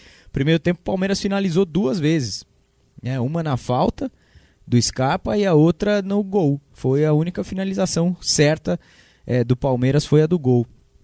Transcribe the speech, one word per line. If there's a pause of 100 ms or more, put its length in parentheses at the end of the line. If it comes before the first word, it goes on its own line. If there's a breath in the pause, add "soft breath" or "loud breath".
(320 soft breath)
Primeiro
tempo
o
Palmeiras
finalizou
duas
vezes, (580)
né?
Uma
na
falta (560 soft breath)
do
Scarpa
e
a
outra
no
gol. (140)
Foi
a
única
finalização
certa, (480 soft breath)
é,
do
Palmeiras
foi
a
do
gol. (360)